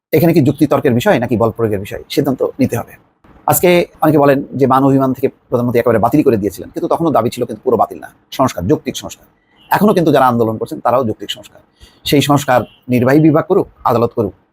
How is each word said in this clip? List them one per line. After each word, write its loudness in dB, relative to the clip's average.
এখানে 2
কি 2
যুক্তিতর্কের 0
বিষয় 2
নাকি -2
বল 0
প্রয়োগের -2
বিষয়, -10
সিদ্ধান্ত -2
নিতে -2
হবে। -10
আজকে 2
অনেকে 2
বলেন 2
যে 0
মান 2
অভিমান 2
থেকে -4
প্রধানমন্ত্রী -2
একেবারে 2
বাতিল 2
করে 2
দিয়েছিলেন, -6
কিন্তু -8
তখনও -2
দাবি 0
ছিল -6
কিন্তু -10
পুরো 0
বাতিল -4
না, -18
সংস্কার, -4
যৌক্তিক -2
সংস্কার। -16
এখনও 2
কিন্তু 0
যারা 4
আন্দোলন 0
করছেন -10
তারাও 0
যৌক্তিক -8
সংস্কার। -20
সেই 2
সংস্কার 2
নির্বাহী 2
বিভাগ 4
করুক, 0
আদালত 0
করুক, -4